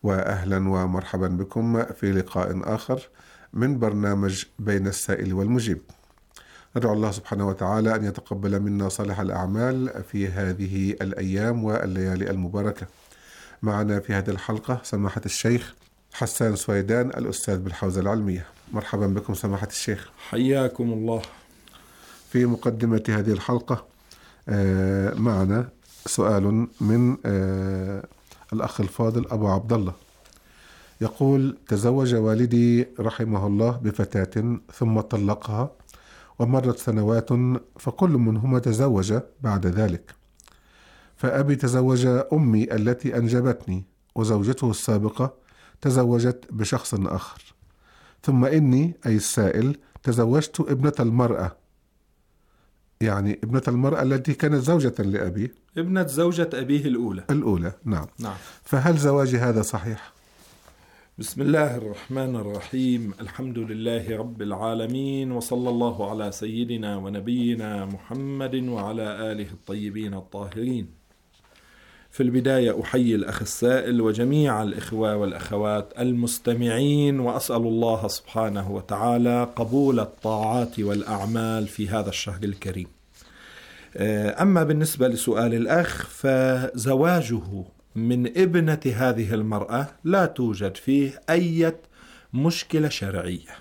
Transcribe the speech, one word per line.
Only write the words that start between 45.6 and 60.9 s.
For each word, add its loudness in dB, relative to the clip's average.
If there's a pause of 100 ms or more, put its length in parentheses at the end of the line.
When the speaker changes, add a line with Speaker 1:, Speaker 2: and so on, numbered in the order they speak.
Speaker 1:
تزوجت 2
بشخص -2
آخر، -4 (680)
ثم 4
إني"، 4 (120)
أي 4
السائل، 2 (260)
"تزوجت 2
ابنة 2
المرأة"، 2 (1400)
يعني 0
ابنة 0
المرأة 2
التي 0
كانت 2
زوجة 2
لأبي. -2 (260)
Speaker 2:
ابنة 0
زوجة 0
أبيه 0
الأولى. -2
Speaker 1:
الأولى، 0 (120)
نعم. -2 (120)
Speaker 2:
نعم. -8 (300)
Speaker 1:
فهل 2
زواجي 4
هذا 2
صحيح؟ -6 (1040)